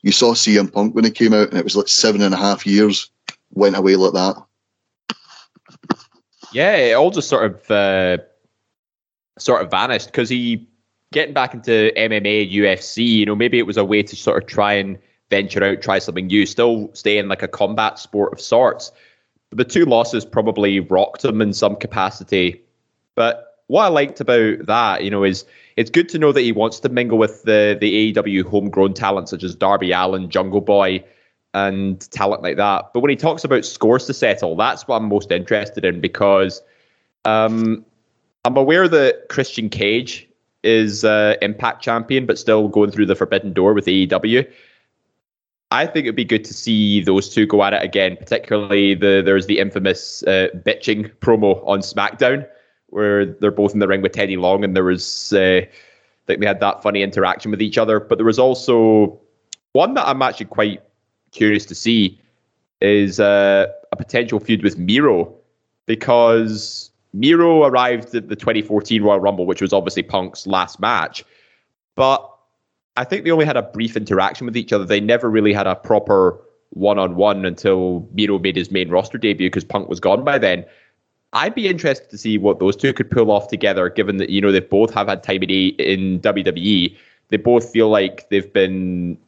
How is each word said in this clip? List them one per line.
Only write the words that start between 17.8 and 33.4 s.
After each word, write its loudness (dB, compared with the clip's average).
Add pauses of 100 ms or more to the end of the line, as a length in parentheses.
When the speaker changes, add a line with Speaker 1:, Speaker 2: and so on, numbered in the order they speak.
Speaker 2:
sport -4
of -16
sorts. 0 (600)
But -10
the -2
two 4
losses 0
probably 0
rocked -2
him 0
in 0
some -2
capacity. -4 (540)
But -4
what 2
I 2
liked 0
about 2
that, 0
you -4
know, 0
is 0 (320)
it's -2
good 2
to -6
know 4
that 2
he 0
wants -2
to -2
mingle 0
with 0
the, 2
the 0
A 2
E 0
W -2
homegrown 0
talent -4
such -10
as -8
Darby 0
Allin, -2
Jungle -2
Boy, 0 (480)
and -2 (100)
talent -2
like -4
that. 0
But -2
when 2
he 0
talks -2